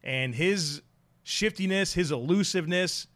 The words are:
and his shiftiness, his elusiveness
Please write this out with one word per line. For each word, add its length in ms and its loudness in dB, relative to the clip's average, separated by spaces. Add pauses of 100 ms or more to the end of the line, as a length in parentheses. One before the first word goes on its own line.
and 320 -2
his 480 0 (400)
shiftiness, 680 0
his 180 0
elusiveness 1040 0